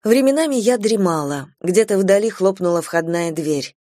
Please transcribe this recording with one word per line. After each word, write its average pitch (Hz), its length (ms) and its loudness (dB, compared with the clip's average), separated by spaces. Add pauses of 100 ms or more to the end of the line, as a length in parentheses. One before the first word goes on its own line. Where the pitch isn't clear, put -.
Временами 277 520 2
я 240 220 0
дремала. 165 720 -2 (100)
Где-то 202 380 0
вдали 196 320 2
хлопнула 185 520 0
входная 170 520 -2
дверь. 151 500 -4